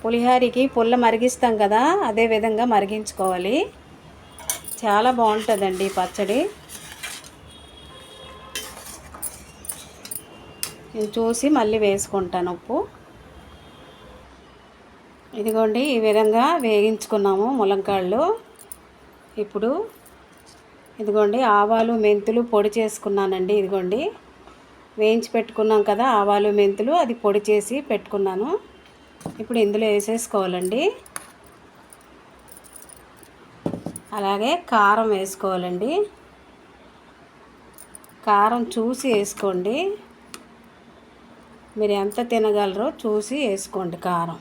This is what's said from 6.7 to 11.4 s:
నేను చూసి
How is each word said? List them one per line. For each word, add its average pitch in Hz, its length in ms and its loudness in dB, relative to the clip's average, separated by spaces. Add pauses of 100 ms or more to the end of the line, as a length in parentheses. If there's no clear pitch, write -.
నేను 214 220 -4
చూసి 233 320 0 (120)